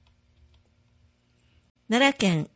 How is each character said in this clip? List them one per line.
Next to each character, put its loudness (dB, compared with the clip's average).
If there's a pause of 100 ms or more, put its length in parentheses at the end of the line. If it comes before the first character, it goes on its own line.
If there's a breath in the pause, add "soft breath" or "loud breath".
(1900)
奈 2
良 -12
県 -2